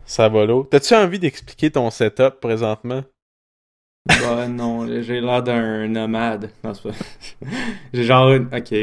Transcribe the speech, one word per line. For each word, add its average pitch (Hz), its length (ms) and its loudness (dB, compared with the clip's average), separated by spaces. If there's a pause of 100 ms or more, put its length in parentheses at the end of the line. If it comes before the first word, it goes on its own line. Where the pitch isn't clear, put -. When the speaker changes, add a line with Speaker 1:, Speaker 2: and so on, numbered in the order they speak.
Speaker 1:
Ça 113 220 2
va 107 180 4
l'eau. 127 240 2
T'as-tu - 260 4
envie 196 240 4
d'expliquer - 500 -2
ton 120 220 -2
setup 131 500 0
présentement ? 117 600 -4 (1040)
Speaker 2:
Bah 123 400 0
non, 117 380 -4 (160)
j'ai 120 180 -6
l'air 123 220 0
d'un 113 460 -2
nomade. 110 640 -4 (120)
Non, 110 120 -8
c'est 107 160 -12
pas 104 40 -10 (460)
<laughs> 131 60 -16 (460)
J'ai 123 100 0
genre 131 300 6
une... 131 220 0
Ok, 120 160 -8 (120)